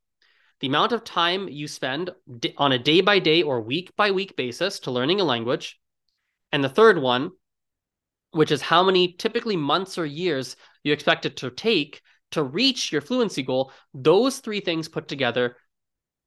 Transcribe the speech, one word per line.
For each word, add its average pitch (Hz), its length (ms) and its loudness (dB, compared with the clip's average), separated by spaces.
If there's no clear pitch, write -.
the 143 60 -4
amount 170 260 0
of 220 100 -4
time 180 460 -2
you 147 180 -10
spend 147 420 -6
d-, 156 180 -6
on 143 140 2
a 127 80 2
day-by-day 170 640 4
or 135 160 -2
week-by-week 185 760 -2
basis 139 420 -4
to - 120 -8
learning 131 280 0
a 190 60 0
language, 127 540 -4
and 147 100 0
the 135 60 0
third 208 280 6
one, 127 340 0
which 156 200 2
is 143 100 0
how 165 200 4
many 185 320 2
typically 226 440 -4
months 160 400 -2
or 170 80 -4
years 147 500 -4
you 147 120 0
expect 160 320 0
it 139 120 -8
to 127 120 -8
take 165 520 -2
to 165 100 -2
reach 214 500 -2
your 147 100 0
fluency 214 420 -2
goal, 131 280 -2
those 185 460 4
three 208 220 -6
things 165 260 -4
put 156 220 -10
together 123 480 -2